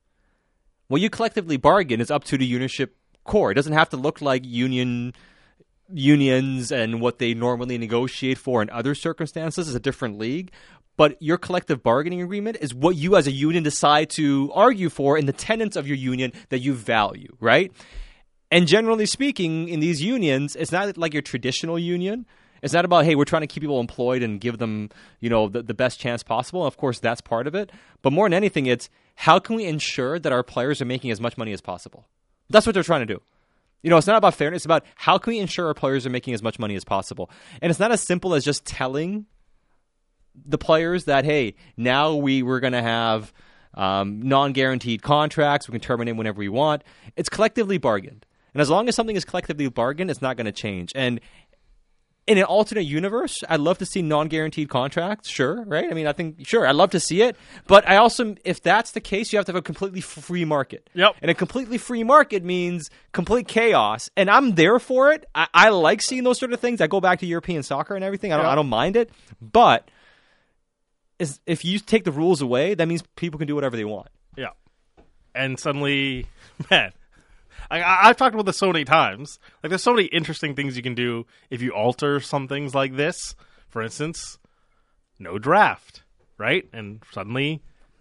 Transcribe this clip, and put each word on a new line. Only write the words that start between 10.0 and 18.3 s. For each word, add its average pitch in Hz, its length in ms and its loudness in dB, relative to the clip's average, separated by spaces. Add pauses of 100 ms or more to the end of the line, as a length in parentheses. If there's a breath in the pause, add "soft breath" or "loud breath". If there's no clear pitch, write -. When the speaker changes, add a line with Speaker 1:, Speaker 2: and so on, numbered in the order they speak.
Speaker 1:
league. 143 340 -6 (440 soft breath)
But 147 260 4
your 160 160 -2
collective 170 440 -4
bargaining 156 380 0
agreement 202 400 -6
is 123 140 -8
what 160 220 2
you 175 200 4
as 156 100 6
a 139 60 -2
union 156 300 0
decide 151 480 2
to 139 440 0
argue 196 360 4
for 139 260 2
in 151 100 0
the 135 60 0
tenets 220 440 -4
of 147 100 -6
your 139 100 -4
union 127 360 -4 (180 loud breath)
that 131 80 -2
you 135 160 -2
value, 107 680 -2
right? 139 320 4 (800 soft breath)